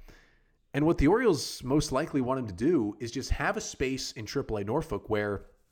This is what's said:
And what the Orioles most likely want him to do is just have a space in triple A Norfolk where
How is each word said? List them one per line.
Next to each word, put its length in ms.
And 120
what 140
the 80
Orioles 560
most 280
likely 300
want 200
him 60
to 60
do 460
is 100
just 220
have 260
a 40
space 500
in 160
triple 300
A 60
Norfolk 460
where 360